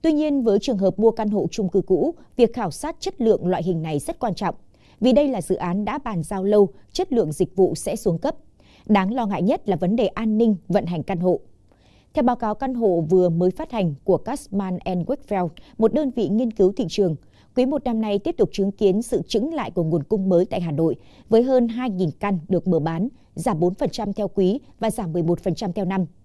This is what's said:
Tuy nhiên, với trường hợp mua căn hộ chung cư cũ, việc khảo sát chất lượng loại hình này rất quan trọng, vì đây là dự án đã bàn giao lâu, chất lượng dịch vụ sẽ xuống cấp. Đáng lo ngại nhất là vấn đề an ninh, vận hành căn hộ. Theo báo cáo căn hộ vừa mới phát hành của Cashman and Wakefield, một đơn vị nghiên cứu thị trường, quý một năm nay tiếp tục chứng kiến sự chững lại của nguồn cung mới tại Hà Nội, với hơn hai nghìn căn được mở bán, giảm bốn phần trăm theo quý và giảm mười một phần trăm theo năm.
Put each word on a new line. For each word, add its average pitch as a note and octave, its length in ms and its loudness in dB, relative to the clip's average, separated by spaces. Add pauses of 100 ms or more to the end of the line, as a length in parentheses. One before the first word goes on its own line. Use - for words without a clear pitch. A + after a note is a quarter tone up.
Tuy D#4+ 120 2
nhiên, D4 280 0
với G#3 180 2
trường A3 180 -2
hợp F#3 220 0
mua A3 120 6
căn A3 180 -4
hộ G3 220 0
chung F#3+ 180 -2
cư G3 120 2
cũ, A3+ 340 0 (200)
việc A3+ 180 4
khảo G#3 180 -4
sát D#4 280 -8
chất F#4+ 220 -6
lượng A3 260 2
loại F3 160 0
hình E3 180 -2
này D#3 180 -4
rất - 200 -8
quan G#3+ 160 -2
trọng, F#3 200 -4 (440)
vì B3 140 4
đây C#4+ 140 6
là A#3 140 -2
dự F#3 140 -2
án F#3 300 -2
đã B3 120 -4
bàn G#3 260 -6
giao F#3+ 200 -4
lâu, G3+ 260 6 (220)
chất F4+ 220 -4
lượng F3 180 0
dịch - 240 -2
vụ E3+ 200 4
sẽ - 200 -4
xuống F3 220 -2
cấp. - 180 -4 (500)
Đáng G3 280 4
lo B3 120 -2
ngại F#3+ 160 -2
nhất G#3+ 280 0
là F3+ 60 2
vấn F#3 200 0
đề A#3 120 0
an A3 300 -2
ninh, A3 180 4 (120)
vận F#3 180 0
hành E3+ 180 -4
căn F#3+ 160 -4
hộ. F3+ 200 2 (760)
Theo D4 100 0
báo A#3+ 120 2
cáo G#3+ 200 -4
căn C4 180 -6
hộ G3 360 2
vừa F3+ 200 6
mới F3+ 220 2
phát G#3 200 -10
hành F#3 220 -2 (100)
của F3+ 140 2
Cashman G3 600 -6
and F3+ 300 -4
Wakefield, F#3 420 -4 (280)
một G#3+ 160 4
đơn C#4 220 0
vị G3 140 0
nghiên A3+ 220 0
cứu G3 200 4
thị G3+ 180 -4
trường, F3+ 260 0 (400)
quý B3 100 2
một C#4 180 -2
năm A3+ 180 -2
nay G#3 180 -2
tiếp - 180 -4
tục G#3+ 140 2
chứng G3 200 -2
kiến G3+ 300 2
sự A3 260 -2
chững B3+ 260 -2
lại C4 180 -6
của E3+ 120 -2
nguồn D#3+ 200 0
cung G3 260 -2
mới F3+ 160 4
tại - 160 -4
Hà E3 100 -4
Nội, D#3+ 240 0 (340)
với A3 140 6
hơn B3+ 240 2
hai A#3+ 220 -4
nghìn F#3 200 -2 (100)
căn G3+ 280 -2
được F3+ 200 0
mở E3 120 2
bán, E3 280 -2 (280)
giảm D#3+ 240 -2
bốn F3+ 140 2
phần - 160 -4
trăm G3+ 240 -6
theo G3+ 140 -4
quý G3+ 320 0 (200)
và A3 120 -2
giảm F3 220 -6
mười F3 100 0
một E3+ 160 0
phần E3+ 160 -2
trăm G3 180 -6
theo G3 120 -4
năm. F#3+ 200 0 (200)